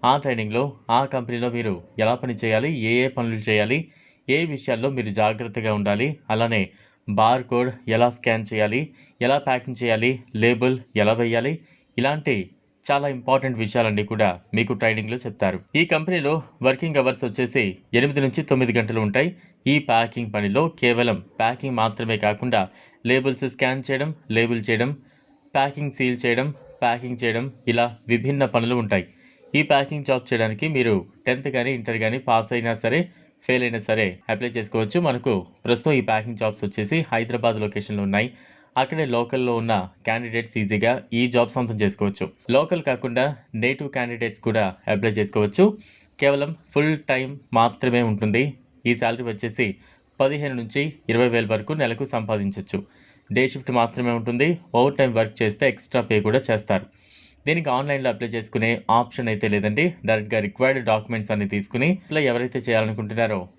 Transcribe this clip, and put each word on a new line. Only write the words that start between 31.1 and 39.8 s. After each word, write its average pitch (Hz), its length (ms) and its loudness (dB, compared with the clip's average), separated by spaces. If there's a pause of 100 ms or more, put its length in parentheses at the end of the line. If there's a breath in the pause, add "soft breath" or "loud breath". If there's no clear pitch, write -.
టెన్త్ 131 280 -2
కానీ 123 220 0
ఇంటర్ 113 260 -4
కానీ 117 240 -2
పాస్ 113 300 2
అయినా 117 160 0 (100)
సరే, 123 160 2 (460 soft breath)
ఫెయిల్ 127 200 2
అయినా 113 220 -2
సరే 110 160 2 (280)
అప్లై 110 220 -4
చేసుకోవచ్చు. 110 440 -2 (100)
మనకు 123 240 0 (320)
ప్రస్తుతం 120 340 2
ఈ - 100 2
ప్యాకింగ్ 110 320 -2
జాబ్స్ 107 240 -2
వచ్చేసి 104 320 -2 (140)
హైదరాబాద్ 117 540 0
లొకేషన్‌లో 104 420 -4
ఉన్నాయి. 104 220 2 (520 loud breath)
అక్కడే 156 320 0
లోకల్‌లో 120 480 0
ఉన్న 113 140 0 (320)